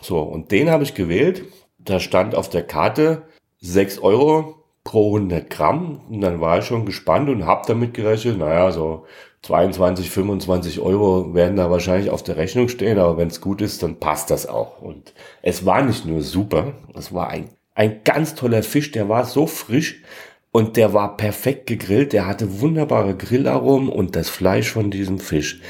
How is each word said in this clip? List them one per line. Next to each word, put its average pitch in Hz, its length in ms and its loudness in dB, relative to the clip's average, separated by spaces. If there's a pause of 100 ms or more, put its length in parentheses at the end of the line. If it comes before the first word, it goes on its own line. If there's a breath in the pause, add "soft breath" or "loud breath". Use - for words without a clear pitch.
So, 85 180 -2
und 80 320 -6
den 139 180 4
hab 156 120 4
ich 143 120 -4
gewählt. 170 500 0 (340 loud breath)
Da 92 220 -2
stand 101 340 0
auf - 160 -2
der 85 140 -2
Karte 151 580 0 (380 loud breath)
sechs 98 400 0
Euro 147 560 4 (260)
pro 104 300 2
hundert 92 380 -2
Gramm. 147 500 -2 (100)
Und 110 100 -8
dann 87 200 0
war 82 180 2
ich 104 60 -2
schon 113 200 -4
gespannt 98 440 0
und 107 180 -2
hab - 200 2
damit 117 280 0
gerechnet, 110 440 0
naja, 82 340 2
so 80 320 -4 (380 loud breath)
zweiundzwanzig, 90 680 2
fünfundzwanzig 90 720 -2
Euro 92 520 2
werden 87 220 4
da 90 160 2
wahrscheinlich 92 400 0
auf - 140 -4
der 85 140 -4
Rechnung 120 300 0
stehen, 104 300 0
aber 85 200 4
wenn's 85 220 -2
gut 98 220 -4
ist, 101 220 -4
dann 78 160 -6
passt 76 320 -2
das 71 160 -2
auch. - 340 -8
Und - 320 -18 (280 loud breath)
es 92 220 -4
war 95 180 4
nicht 123 220 0
nur 80 180 -2
super, 78 500 -2 (260)
es 80 160 -14
war 87 140 -4
ein, - 220 -10 (260)
ein 107 260 2
ganz 151 320 0
toller 117 300 0
Fisch, 147 260 -2
der 107 180 -2
war 113 160 2
so 143 220 0
frisch - 560 -4 (480 loud breath)
und 113 260 2
der 107 160 6
war 101 240 0
perfekt 110 520 -4
gegrillt, 117 440 0
der 101 140 2
hatte 101 340 -4
wunderbare 123 540 0
Grillaromen 127 760 2
und 92 260 -2
das 82 120 -2
Fleisch 101 440 0
von 107 180 0
diesem 95 300 -4
Fisch - 500 -4